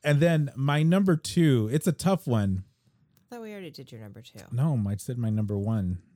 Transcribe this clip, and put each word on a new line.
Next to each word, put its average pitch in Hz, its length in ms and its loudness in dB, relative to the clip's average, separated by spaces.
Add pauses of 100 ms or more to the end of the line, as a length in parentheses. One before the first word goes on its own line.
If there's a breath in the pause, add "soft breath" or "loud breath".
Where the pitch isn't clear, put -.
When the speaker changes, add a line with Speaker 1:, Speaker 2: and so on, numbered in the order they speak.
Speaker 1:
And 147 160 4
then 156 340 2
my 143 300 0
number 185 320 4
two, 139 560 2
it's 151 160 0
a 175 40 2
tough 185 360 -2
one. 101 340 0 (680)
Speaker 2:
I 247 40 -14
thought 240 80 -12
we 220 80 -14
already 196 200 -14
did 143 200 -20
your 113 100 -16
number 107 220 -18
two. - 160 -20 (140)
Speaker 1:
No, 135 360 0
I 101 80 -2
said 120 220 -8
my 117 120 -2
number 104 280 -2
one. 101 400 -2 (180)